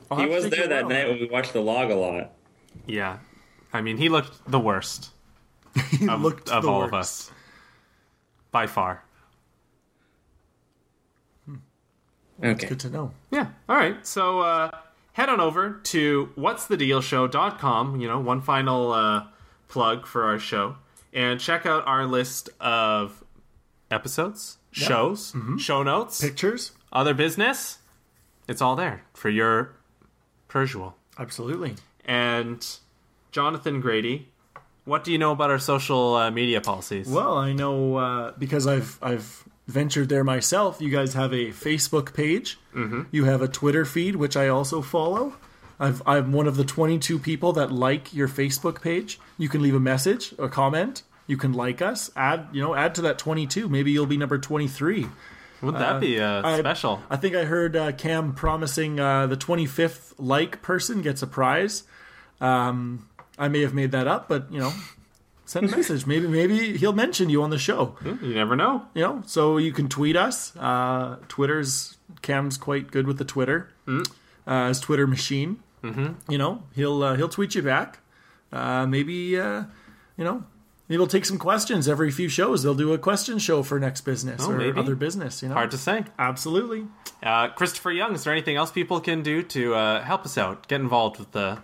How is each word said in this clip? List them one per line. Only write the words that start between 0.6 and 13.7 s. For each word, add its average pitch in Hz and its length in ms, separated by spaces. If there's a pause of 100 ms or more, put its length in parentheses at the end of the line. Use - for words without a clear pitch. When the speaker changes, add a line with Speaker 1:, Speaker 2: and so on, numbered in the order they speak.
Speaker 1:
your 170 80
Speaker 2:
that 147 60
Speaker 1:
word 131 100
on 123 40
Speaker 2:
night 135 140
Speaker 1:
that. 123 60
Speaker 2:
when 120 100
we 117 100
watched 127 240
The 113 80
Log 113 300
a 101 40
lot. 90 360 (560)
Speaker 3:
Yeah. 101 300 (560)
I 113 80
mean, 113 160
he 160 120
looked 147 400
the 131 100
worst 101 500 (400)
Speaker 1:
<laughs> - 400
He 165 180
Speaker 3:
of, 117 140
Speaker 1:
looked 151 280
Speaker 3:
of 117 140
Speaker 1:
the 113 60
Speaker 3:
all 98 140
of 95 100
Speaker 1:
worst. - 360
Speaker 3:
us. - 20 (1200)
By 117 140
far. 92 380 (2500)
Speaker 1:
Hmm. 143 100 (880)
Speaker 2:
Okay. 113 240
Speaker 1:
Good 131 140
to 127 80
know. 143 220 (200)
Speaker 3:
Yeah. 277 160 (200)
All 240 80